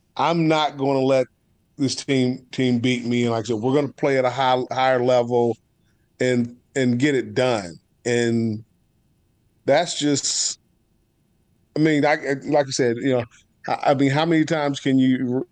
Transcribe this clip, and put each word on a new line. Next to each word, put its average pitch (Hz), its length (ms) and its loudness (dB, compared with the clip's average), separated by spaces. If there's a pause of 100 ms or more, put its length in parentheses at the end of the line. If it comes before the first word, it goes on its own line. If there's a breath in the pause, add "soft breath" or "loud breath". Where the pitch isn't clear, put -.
(180)
I'm 160 300 0
not 151 300 0
gonna 135 220 0
let 131 280 2 (500)
this 135 180 -2
team, 131 560 -2
team 127 280 0
beat 123 260 -2
me." 120 180 0
And 117 80 0
like 113 140 -2
I - 20 -14
said, 117 100 -2
we're 123 160 -2
gonna 143 200 0
play 139 240 0
at 127 80 2
a 123 40 2
high, 127 320 0 (100)
higher 131 320 2
level 120 540 2 (640)
and, 123 360 0 (200)
and 123 240 0
get 143 160 2
it 110 180 -4
done. 110 460 -2 (260)
And 117 580 -2 (1000)
that's 156 340 0
just, - 600 -2 (1200)
I - 20 0
mean, 151 240 2
I, 151 140 2 (280)
like 147 200 2
I 135 60 -10
said, 120 260 0
you 135 160 0
know, 120 120 0 (420 soft breath)
I, - 240 0
I - 20 6
mean, 135 160 2
how 151 160 0
many 160 180 2
times 143 360 -2
can 135 180 0
you 131 200 2 (200)
re-, 131 140 -4